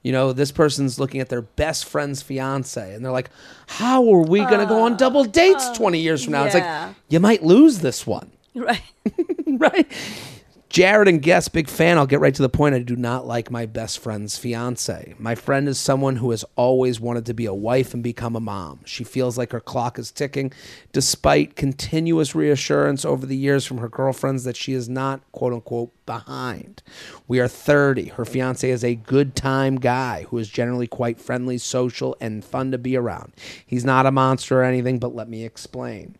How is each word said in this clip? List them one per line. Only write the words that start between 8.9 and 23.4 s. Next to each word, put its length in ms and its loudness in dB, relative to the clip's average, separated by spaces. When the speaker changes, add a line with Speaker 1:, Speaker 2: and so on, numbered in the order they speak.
Speaker 2:
<laughs> 420 -4
Speaker 1:
Right? 380 2
Jared 400 6
and 120 4
guest, 300 2
big 160 -2
fan. 300 4
I'll 100 4
get 140 2
right 120 4
to 80 -2
the 60 4
point. 280 2
I 40 0
do 160 -4
not 320 -4
like 240 -6
my 140 -6
best 340 -8
friend's 380 -8
fiance. 840 -8
My 160 -4
friend 320 -2
is 100 -2
someone 380 0
who 160 -2
has 140 -4
always 420 2
wanted 280 -6
to 80 -6
be 120 -4
a 80 -4
wife 400 -2
and 80 -6
become 360 -6
a 20 -4
mom. 460 -8
She 180 -12
feels 340 -4
like 140 -4
her 80 -8
clock 400 -6
is 120 -12
ticking, 420 -6
despite 640 2
continuous 760 -2
reassurance 720 0
over 220 -2
the 100 -4
years 300 0